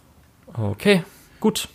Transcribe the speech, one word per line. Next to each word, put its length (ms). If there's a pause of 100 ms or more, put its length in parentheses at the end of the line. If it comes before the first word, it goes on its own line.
(520)
Okay, 500 (380)
gut. 340